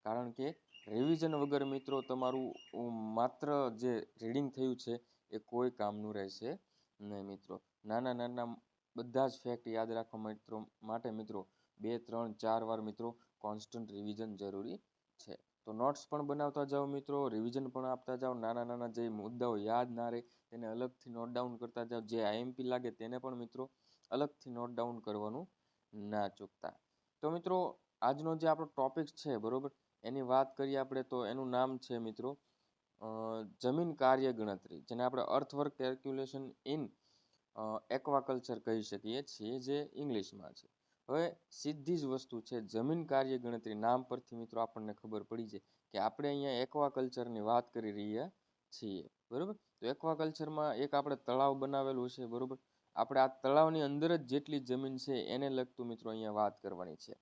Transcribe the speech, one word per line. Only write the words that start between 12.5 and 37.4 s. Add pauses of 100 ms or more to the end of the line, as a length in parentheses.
વાર
મિત્રો (200)
કોન્સ્ટન્ટ
રિવિઝન
જરૂરી (420)
છે.
તો
નોટ્સ
પણ
બનાવતા
જાઓ
મિત્રો,
રિવિઝન
પણ
આપતા
જાઓ,
નાના
નાના
જે
મુદ્દાઓ
યાદ
ના
રહે
તેને
અલગથી
નોટ
ડાઉન
કરતા
જાઓ,
જે
આઈ
એમ
પી
લાગે
તેને
પણ
મિત્રો (400)
અલગથી
નોટ
ડાઉન
કરવાનું (440)
ના
ચૂકતા. (420)
તો
મિત્રો (220)
આજનો
જે
આપણો
ટોપિક
છે,
બરોબર, (340)
એની
વાત
કરીએ
આપણે
તો
એનું
નામ
છે
મિત્રો, (600)
અ, (560)
જમીન
કાર્ય
ગણતરી,
જેને
આપણે
અર્થવર્ક
કેલ્ક્યુલેશન (120)
in, (680)